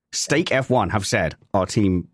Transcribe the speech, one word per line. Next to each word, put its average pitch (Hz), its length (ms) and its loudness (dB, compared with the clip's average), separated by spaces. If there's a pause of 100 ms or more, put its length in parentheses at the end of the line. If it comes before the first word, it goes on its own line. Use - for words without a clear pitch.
(120)
Stake - 400 -2
F 131 180 0
one 117 200 2
have 107 160 -2
said, 92 300 -2 (180)
"Our 95 120 2
team 92 480 0